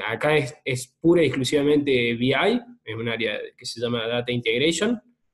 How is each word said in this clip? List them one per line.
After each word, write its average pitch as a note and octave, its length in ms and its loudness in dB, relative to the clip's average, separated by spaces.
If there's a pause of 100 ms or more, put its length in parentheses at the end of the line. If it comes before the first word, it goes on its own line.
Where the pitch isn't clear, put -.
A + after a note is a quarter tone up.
acá C#3+ 320 0
es, C#3 280 -2
es D#3+ 360 -6
pura E3+ 220 4
y D3+ 40 4
exclusivamente C#3+ 640 2 (240)
B A#2+ 100 0
I, F3 340 2 (240)
es A2 120 -10
un A2+ 120 -4
área A2 300 -4 (180)
que - 80 -20
se - 160 -10
llama A#2 280 -2
Data A#2+ 240 -2
Integration, D#3+ 680 0 (320)